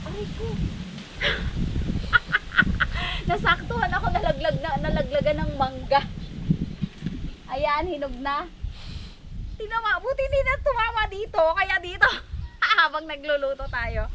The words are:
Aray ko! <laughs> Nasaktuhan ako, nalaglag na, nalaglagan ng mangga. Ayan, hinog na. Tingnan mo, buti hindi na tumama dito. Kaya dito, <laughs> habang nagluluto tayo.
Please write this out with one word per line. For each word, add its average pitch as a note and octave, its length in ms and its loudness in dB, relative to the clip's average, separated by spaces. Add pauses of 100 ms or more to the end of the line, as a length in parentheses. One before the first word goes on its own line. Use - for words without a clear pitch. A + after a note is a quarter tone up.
Aray - 320 -4
ko! - 120 -4 (760)
<laughs> - 2000 0
Nasaktuhan F4+ 640 2
ako, G#4 180 0
nalaglag D#4 480 2
na, D#4 120 -2 (100)
nalaglagan D4 640 2
ng D#4+ 100 -2
mangga. C4 460 2 (1500)
Ayan, D4 320 2
hinog C#4+ 320 -4
na. C#4+ 320 -2 (1040)
Tingnan A4 240 -2
mo, A4 100 0 (140)
buti C5+ 220 0
hindi C#5+ 160 4
na C5+ 180 2
tumama A#4 480 2
dito. G4+ 340 0 (120)
Kaya G4 260 2
dito, F#4+ 300 4 (340)
<laughs> - 380 2
habang D#4 240 2
nagluluto C#4 640 -2
tayo. A#3 460 -2